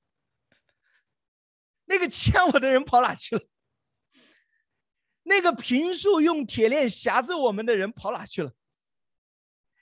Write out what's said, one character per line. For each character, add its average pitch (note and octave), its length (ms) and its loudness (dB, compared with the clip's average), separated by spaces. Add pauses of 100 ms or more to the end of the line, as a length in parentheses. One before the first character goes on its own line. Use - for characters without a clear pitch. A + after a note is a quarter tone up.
(1900)
那 F#4+ 120 0
个 F4 100 0
欺 - 240 -2
压 F#4 140 4
我 C#4 140 4
的 C4 100 0
人 C4 140 2
跑 B3 160 4
哪 A#3+ 140 -2
去 - 220 -8
了？ - 60 -4 (1800)
那 F#4+ 160 4
个 F4 120 2
平 D4+ 420 -2
素 E4+ 260 2
用 D#4 240 2
铁 A3 240 0
链 C4+ 200 0
辖 A3 340 -2
制 E4 120 -6
我 C4 180 0
们 G#3 120 -6
的 A#3 120 0
人 G3 160 -4
跑 - 180 -10
哪 G#3+ 160 -10
去 - 160 -8
了？ C3+ 100 -8 (1300)